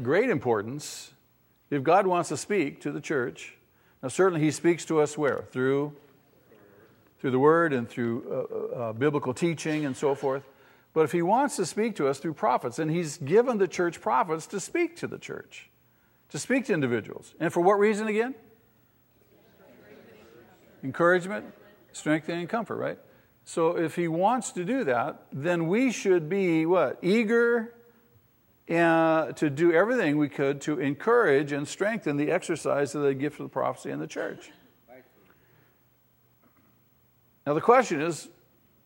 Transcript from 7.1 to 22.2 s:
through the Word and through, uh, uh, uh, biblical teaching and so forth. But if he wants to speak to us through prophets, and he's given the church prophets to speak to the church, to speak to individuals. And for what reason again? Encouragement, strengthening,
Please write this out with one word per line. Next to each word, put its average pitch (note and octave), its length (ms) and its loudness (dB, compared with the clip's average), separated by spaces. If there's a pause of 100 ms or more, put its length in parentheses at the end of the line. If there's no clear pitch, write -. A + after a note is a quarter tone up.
through C3+ 120 -2
the B2+ 80 2
Word D#3+ 340 4
and A#2+ 160 -2
through, A#2 420 -4
uh, - 240 -6
uh, - 260 -6
uh, A2+ 120 -6
biblical B2+ 420 -2
teaching D#3 500 -4
and C3 120 -6
so D3 180 0
forth. C#3 300 -4 (480)
But D#3+ 100 2
if D3+ 100 2
he F3 100 0
wants A#3 340 2
to F#3 100 -2
speak G#3+ 300 -4
to D3 100 0
us C3+ 120 0
through E3 160 -6
prophets, G#3+ 440 -2
and D#3 120 -2
he's D#3 280 -4
given A3 400 2
the F#3+ 100 2
church F3 320 -2
prophets G3+ 480 0
to G3+ 120 -8
speak E4+ 360 -4
to C3+ 100 -8
the - 120 -10
church, - 520 -16 (600)
to D3+ 80 -8
speak B3 280 0
to G#3 60 0
individuals. A#2+ 680 -2
And D3+ 120 0
for F3 80 0
what G3 180 4
reason G#3+ 280 2
again? A3 280 -2 (2500)
Encouragement, F3 640 0 (460)
strengthening, D#3 480 -2